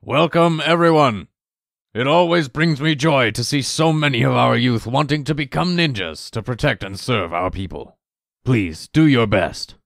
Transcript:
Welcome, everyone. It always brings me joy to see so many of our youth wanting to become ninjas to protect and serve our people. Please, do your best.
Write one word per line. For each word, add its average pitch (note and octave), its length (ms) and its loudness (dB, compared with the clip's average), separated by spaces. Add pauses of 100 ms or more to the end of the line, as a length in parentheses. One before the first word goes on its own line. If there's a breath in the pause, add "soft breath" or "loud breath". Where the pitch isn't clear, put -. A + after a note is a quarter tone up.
Welcome, D#3+ 600 2
everyone. D#3 600 2 (640)
It A#2 140 -4
always E3 400 2
brings D3 340 -2
me D#3 140 0
joy C3+ 340 2
to A2 140 -4
see C#3+ 180 -2
so D#3+ 320 0
many C#3+ 300 0
of C3+ 100 2
our B2 240 2
youth A#2+ 300 0
wanting C#3+ 380 -2
to D#3 100 -2
become D#3 420 -4
ninjas G#2 540 -4
to A2+ 100 -6
protect B2 420 -4
and F#2+ 160 -10
serve G2+ 320 -2
our F2 200 -2
people. F2+ 480 -12 (440)
Please, G2+ 440 -2
do D#3 180 2
your B2 220 4
best. F#2+ 480 -2 (100)